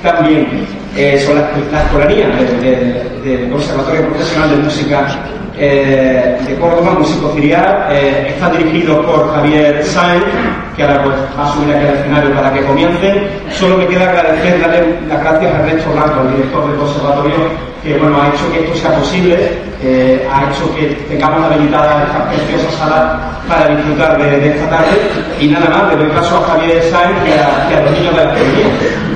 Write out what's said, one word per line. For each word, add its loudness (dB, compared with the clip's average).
tan 2
bien. 0
Eh, 2
son 2
las, 2
la 0
escolanía 2
de, 0
de, -2
del -4
Conservatorio -2
Profesional -2
de 2
Música, -2
eh, 2
de -4
Córdoba, 2
Músico 0
Cirial, 2
eh, 0
está -2
dirigido 0
por 0
Javier 2
Sáenz, 0
que -2
ahora, 2
pues, 0
va -2
a -2
subir 0
aquí 2
al 2
escenario 0
para 0
que 0
comiencen. 0
Solo 2
me 2
queda 2
agradecer, 2
darle 2
las -2
gracias 0
a 0
Ernesto 0
Blanco, 0
el 0
director -2
del -2
conservatorio, -2
que, -2
bueno, 2
ha 2
hecho -2
que 0
esto -4
sea 0
posible, 2
eh, 2
ha 0
hecho -4
que -2
tengamos 0
habilitada 2
esta -2
preciosa -2
sala 0
para 2
disfrutar 0
de, 2
de 2
esta -2
tarde. 2
Y 2
nada 2
más, 0
le 0
doy 0
paso 0
a 0
Javier 2
Sáenz 2
y 2
a, 0
y 0
a 2
los 2
niños 0
de 2
la -2
escuela. 0